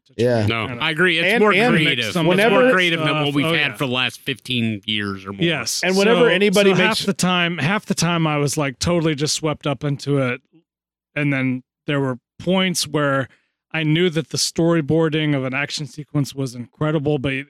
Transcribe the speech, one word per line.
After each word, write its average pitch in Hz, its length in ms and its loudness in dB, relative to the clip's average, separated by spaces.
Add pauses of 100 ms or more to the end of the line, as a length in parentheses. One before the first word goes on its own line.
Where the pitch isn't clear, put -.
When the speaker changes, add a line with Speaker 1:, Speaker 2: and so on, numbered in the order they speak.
Speaker 1:
To - 100 -20
try 117 100 0
Speaker 2:
Yeah. 120 140 2
Speaker 1:
and 107 100 2
Speaker 3:
No, 113 180 -2
Speaker 1:
kinda 123 160 -8
Speaker 3:
I 160 80 0
agree. 165 280 2
It's 175 140 0
Speaker 2:
And, 226 80 2
Speaker 3:
more 208 120 4
Speaker 2:
and 226 220 2
Speaker 3:
creative. 120 380 0
Speaker 1:
some 165 120 0
Speaker 3:
It's 170 40 2
Speaker 2:
whenever 202 340 4
Speaker 3:
more 254 80 6
creative 175 280 2
than 151 100 0
Speaker 1:
stuff. 147 160 0
Speaker 3:
what 143 100 -2
we've 147 100 2
Speaker 1:
Oh, 165 80 0
Speaker 3:
had 147 180 0
Speaker 1:
yeah. - 40 -8
Speaker 3:
for 147 100 -4
the 123 60 -2
last 127 300 -2
fifteen 113 640 -4
years 101 400 -4
or 98 80 -10
more. 98 100 -8
Speaker 1:
Yes. 143 400 -2
Speaker 2:
And 190 140 0
whenever 196 240 4
Speaker 1:
So, 240 60 6
Speaker 2:
anybody 196 440 4
Speaker 1:
so 175 60 2
Speaker 2:
makes 214 220 2
Speaker 1:
half - 60 -6
the 196 80 0
time, 175 440 0
half 190 280 -2
the - 100 -2
time 165 300 0
I 151 120 0
was, 143 200 0
like, 139 220 -4
totally 165 360 0
just 143 200 -2
swept 151 320 -4
up 143 160 -4
into 143 360 -2
it, 127 220 -2 (720)
and 147 200 0
then 131 300 -2 (240)
there 147 120 0
were 127 200 -2 (200)
points 185 480 0
where 143 400 0 (460)
I 160 100 -4
knew 165 260 2
that 151 200 -4
the 147 80 -6
storyboarding 156 960 0
of 131 80 -2
an 127 100 -6
action 143 340 -6
sequence 143 460 -4
was 135 220 -8
incredible, 151 640 -2
but 135 140 -2
it, 139 160 -6